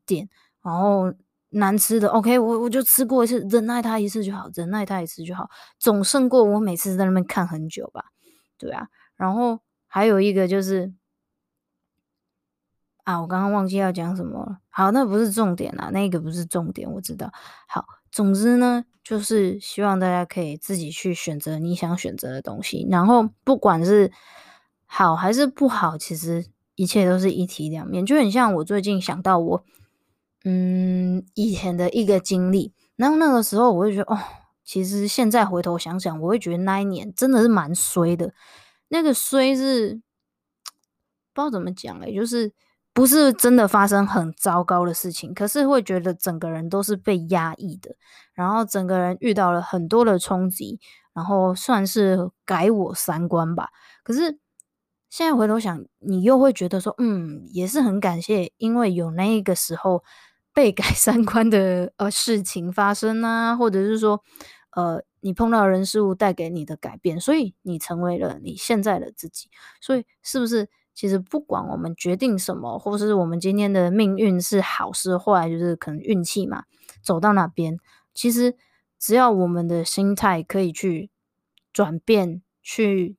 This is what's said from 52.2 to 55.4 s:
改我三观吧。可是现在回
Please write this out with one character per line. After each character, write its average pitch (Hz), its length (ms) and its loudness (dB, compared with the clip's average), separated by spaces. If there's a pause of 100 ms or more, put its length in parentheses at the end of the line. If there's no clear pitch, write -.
改 185 260 2
我 180 240 0
三 170 340 -4
观 165 260 0
吧。 - 140 -6 (340)
可 226 120 -4
是 302 240 0 (720)
现 330 160 -2
在 311 80 4
回 226 120 4